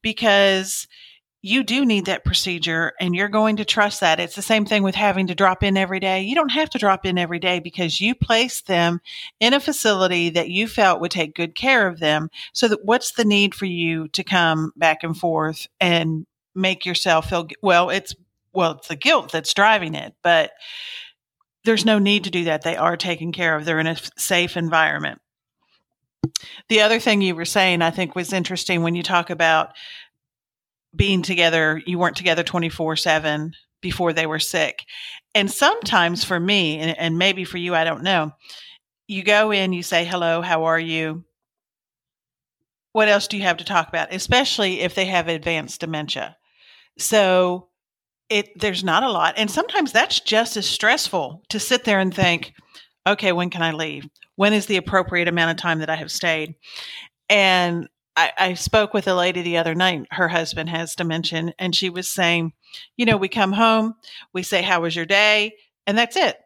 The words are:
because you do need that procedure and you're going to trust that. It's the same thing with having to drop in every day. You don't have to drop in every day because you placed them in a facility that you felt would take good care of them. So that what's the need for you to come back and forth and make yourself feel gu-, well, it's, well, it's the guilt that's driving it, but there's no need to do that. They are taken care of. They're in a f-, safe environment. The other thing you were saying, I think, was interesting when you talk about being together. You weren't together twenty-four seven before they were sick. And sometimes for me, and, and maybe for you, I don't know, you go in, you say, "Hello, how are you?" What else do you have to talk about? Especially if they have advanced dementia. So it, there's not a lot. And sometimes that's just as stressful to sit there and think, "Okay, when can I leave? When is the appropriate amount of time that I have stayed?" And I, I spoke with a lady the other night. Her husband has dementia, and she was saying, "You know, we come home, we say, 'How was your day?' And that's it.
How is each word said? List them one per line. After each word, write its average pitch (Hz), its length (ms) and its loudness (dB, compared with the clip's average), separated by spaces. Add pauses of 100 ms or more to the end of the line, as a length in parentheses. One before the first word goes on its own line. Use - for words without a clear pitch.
because 202 840 2 (560)
you 226 220 0
do 262 200 0
need 208 220 2
that 190 180 -4
procedure 170 760 -2
and 175 160 -2
you're 202 120 0
going 214 280 2
to 214 80 -4
trust 208 340 0
that. 160 220 4
It's 175 160 -6
the 202 60 -8
same 214 220 2
thing 202 200 2
with 190 100 0
having 190 320 2
to 180 80 -4
drop 185 300 2
in 196 120 2
every 190 220 0
day. 190 240 0
You 226 140 -2
don't 302 160 0
have 302 180 0
to - 80 -6
drop 196 260 2
in 185 140 0
every 170 220 -2
day 180 180 0
because 165 420 -4
you 220 140 0
placed - 540 0
them 170 320 2 (400)
in 233 120 4
a 285 60 4
facility 185 720 2
that 165 200 -2
you 202 180 0
felt 190 320 2
would 170 100 -4
take 156 240 -4
good 165 220 -6
care 247 320 2
of 170 100 -6
them. 156 320 0 (220)
So - 160 2
that 214 160 0
what's 226 260 0
the - 140 -2
need 202 320 2
for 202 100 -6
you 165 420 -2
to 190 140 -6
come 165 540 2
back 160 260 2
and 165 160 -4
forth 160 480 -2 (140)
and 165 460 0 (280)
make 190 320 -2
yourself 175 440 0
feel 175 140 -2
gu-, 156 160 -18
well, 180 300 4
it's, 190 240 -4 (380)
well, 175 200 0
it's 143 140 -14
the 165 80 -10
guilt 240 380 0
that's 160 220 -2
driving 196 420 2
it, - 260 -10
but 165 300 2 (1120)
there's 220 200 2
no 214 140 4
need 202 240 4
to 196 80 -6
do 175 140 -2
that. 156 180 -2
They 165 140 -2
are 170 200 2
taken 170 360 -4
care 165 240 0
of. 151 80 -4
They're 160 160 0
in 160 80 0
a 165 40 -2
f-, - 240 -10
safe 175 400 -2
environment. 156 640 0 (1500)
The 220 140 4
other 226 180 4
thing 214 200 2
you 185 140 0
were 165 100 -8
saying, 180 380 2
I 165 80 2
think, 170 240 -6
was 175 180 -6
interesting 180 520 -2
when 170 100 0
you 175 80 -4
talk 175 260 -2
about 160 440 0 (1200)
being 196 280 2
together. 165 640 2
You 175 140 -4
weren't 170 180 0
together 170 280 0
twenty-four 165 500 -4
seven 156 600 -2 (260)
before 175 320 -2
they 160 140 -2
were 156 120 -4
sick. 156 460 -4 (500)
And 196 160 2
sometimes 196 720 2
for 180 160 -2
me, 175 400 0
and, 160 180 -4
and 165 220 -2
maybe 185 260 0
for 180 140 -10
you, 175 160 -4
I 160 80 4
don't 160 220 -2
know, 165 280 0 (760)
you 190 160 -6
go 208 260 4
in, 190 220 0
you 175 100 -4
say, 170 220 0
"Hello, 170 380 -2
how 170 220 0
are 165 140 2
you?" 160 460 -4 (1700)
What 214 160 4
else 202 180 4
do 214 100 -6
you 196 60 -4
have 180 140 2
to 165 80 -14
talk 170 240 0
about? 160 260 -4
Especially 208 680 0
if 175 120 -4
they 190 120 -2
have 175 200 0
advanced 160 540 -4
dementia. 151 560 -8 (600)
So 185 720 2 (600)
it, 202 220 -2 (100)
there's 190 240 -2
not 185 180 2
a 262 80 0
lot. 165 280 0
And 214 120 0
sometimes 349 420 -2
that's - 280 2
just 226 360 0
as 202 120 -4
stressful 170 800 -2
to 220 100 -4
sit 247 240 0
there 208 160 2
and 190 160 0
think, 175 400 0 (520)
"Okay, 202 260 2
when 175 180 -2
can 175 120 -6
I 160 100 0
leave? 151 360 -8 (280)
When 202 180 4
is 208 120 0
the 208 120 0
appropriate 180 500 0
amount 165 240 0
of 165 40 -4
time 170 220 -2
that 156 120 -4
I 160 60 -2
have 160 140 -10
stayed?" 160 440 -4 (760)
And 180 580 2 (260)
I, 160 240 2
I 185 160 0
spoke 214 380 0
with 196 160 -2
a 185 60 2
lady 180 260 0
the 170 160 -2
other 165 180 0
night. 175 360 0
Her 180 180 0
husband 165 400 -2
has 165 260 -6
dementia, 165 640 -4
and 180 160 -4
she 190 140 0
was 180 200 -6
saying, 170 440 0 (440)
"You 240 100 2
know, 220 100 6
we 190 120 -2
come 190 240 0
home, 220 420 2 (400)
we 185 80 -4
say, 185 180 0
'How 175 220 0
was 165 140 -2
your 170 100 -6
day?' 208 480 2 (320)
And 202 100 0
that's 233 200 0
it. 339 300 0